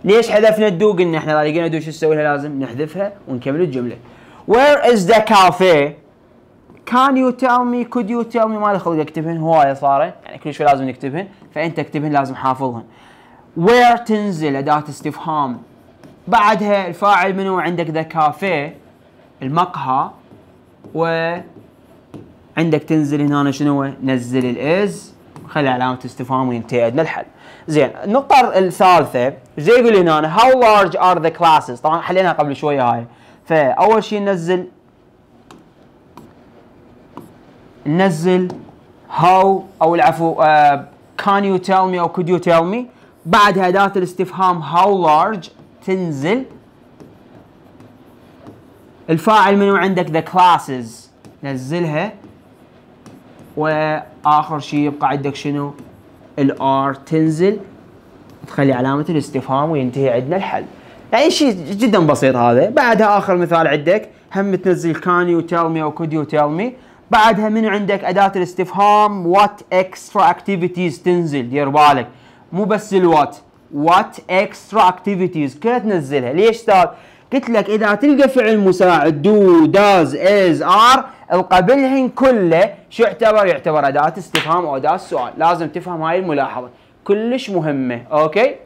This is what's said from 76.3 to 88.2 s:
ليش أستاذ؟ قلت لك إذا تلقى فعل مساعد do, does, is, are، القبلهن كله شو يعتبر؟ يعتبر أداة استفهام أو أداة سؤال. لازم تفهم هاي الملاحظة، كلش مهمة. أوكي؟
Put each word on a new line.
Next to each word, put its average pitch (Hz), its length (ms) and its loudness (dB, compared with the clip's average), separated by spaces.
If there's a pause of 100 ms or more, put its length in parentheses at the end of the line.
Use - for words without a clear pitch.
ليش 208 160 4
أستاذ؟ - 360 2 (480)
قلت 269 160 -2
لك 208 200 0
إذا 208 260 0
تلقى 277 340 4
فعل 220 300 2
مساعد 175 680 2
do, 185 400 6 (100)
does, 185 360 4
is, 175 540 2
are، 233 320 4 (340)
القبلهن 247 760 2
كله 202 640 2 (160)
شو 226 140 0
يعتبر؟ 214 420 2
يعتبر 156 420 0
أداة 147 300 0
استفهام 165 480 -2
أو 143 100 -4
أداة 147 220 0
سؤال. 135 400 -6
لازم 165 300 0
تفهم 175 340 -10
هاي 170 180 -2
الملاحظة، 135 500 -4 (340)
كلش 226 460 -2
مهمة. 139 520 -4 (100)
أوكي؟ 160 440 0 (100)